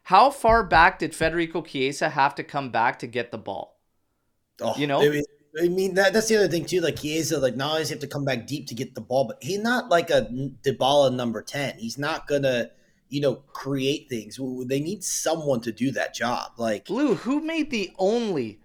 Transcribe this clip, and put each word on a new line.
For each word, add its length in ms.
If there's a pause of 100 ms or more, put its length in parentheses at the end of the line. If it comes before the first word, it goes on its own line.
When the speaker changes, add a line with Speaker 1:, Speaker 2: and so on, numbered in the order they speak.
Speaker 1:
how 260
far 340
back 360
did 140
Federico 480
Chiesa 480
have 260
to 80
come 260
back 300
to 80
get 240
the 60
ball? 440 (800)
Speaker 2:
Oh, 160
Speaker 1:
You 100
know? 140
Speaker 2:
I 80
mean, 140 (380)
I 60
mean, 280
that, 180
that's 160
the 80
other 100
thing, 180
too. 140
Like, 220
Chiesa, 380
like, 180
not 140
only 100
does 80
he 40
have 80
to 60
come 160
back 240
deep 200
to 60
get 220
the 60
ball, 240
but 180
he's 160
not, 300
like, 200
a 200
N-, 340
Dybala 500
number 280
ten. 360
He's 200
not 300
gonna, 440 (380)
you 100
know, 160
create 720
things. 300
W-, 240
w-, 60
they 120
need 240
someone 580
to 100
do 200
that 240
job. 420
Like 320
Speaker 1:
Lou, 260
who 260
made 280
the 300
only 640